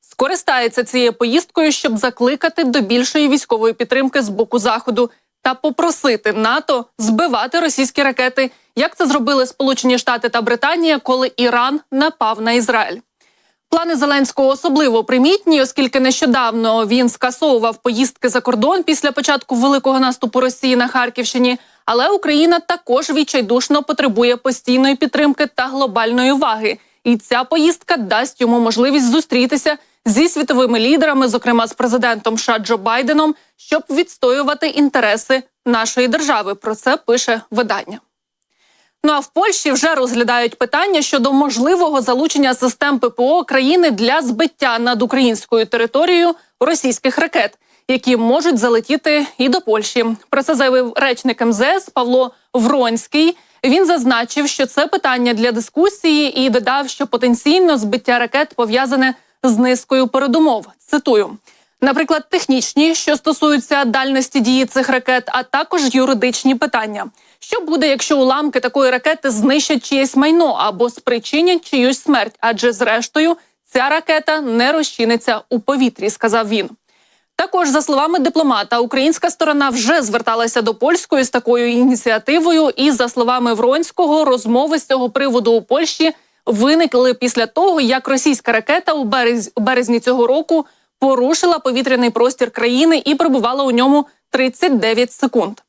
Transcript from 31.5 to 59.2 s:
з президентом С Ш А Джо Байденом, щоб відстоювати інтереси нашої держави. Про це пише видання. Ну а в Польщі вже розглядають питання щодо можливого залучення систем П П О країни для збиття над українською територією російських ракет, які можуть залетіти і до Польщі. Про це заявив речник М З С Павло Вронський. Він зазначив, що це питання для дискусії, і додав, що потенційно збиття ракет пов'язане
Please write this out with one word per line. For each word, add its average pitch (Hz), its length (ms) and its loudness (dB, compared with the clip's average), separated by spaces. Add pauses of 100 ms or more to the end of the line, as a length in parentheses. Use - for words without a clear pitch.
з - 60 -10
президентом 233 640 -2
С 226 80 -6
Ш 240 100 0
А 220 60 0
Джо 226 180 -2
Байденом, 269 580 0 (220)
щоб - 320 -4
відстоювати 285 800 -2
інтереси 254 760 0 (220)
нашої 240 420 0
держави. 233 480 -2
Про 214 200 -8
це 240 220 -2
пише 233 440 -2 (100)
видання. 214 480 -4 (1040)
Ну 302 100 2
а 294 60 0
в 285 80 -10
Польщі 359 440 -2
вже 302 240 0
розглядають 240 600 -2
питання 302 440 0
щодо 269 320 0
можливого 285 680 0
залучення 262 520 0
систем 254 460 -2
П 247 100 0
П 240 140 -4
О 320 200 2
країни 294 480 2
для 233 300 0
збиття 247 580 -4
над 240 220 -2
українською 233 640 0
територією 330 720 0 (240)
російських 262 580 -2
ракет, 214 400 -2 (300)
які 254 300 0
можуть 269 400 2
залетіти 262 680 0 (120)
і 254 120 0
до 359 120 0
Польщі. 220 440 -2 (240)
Про 269 140 -2
це 311 120 0
заявив 254 400 0
речник 254 460 -2
М 233 120 0
З 208 80 -2
С 359 280 0
Павло 247 420 0 (220)
Вронський. 254 840 0 (260)
Він 320 220 2
зазначив, 262 600 0
що 277 180 -2
це 285 220 -2
питання 254 460 0
для 233 180 0
дискусії, 302 880 0
і 262 80 2
додав, 254 400 0
що - 180 -6
потенційно 285 720 2
збиття 240 420 0
ракет 269 360 -2
пов'язане 254 580 0 (300)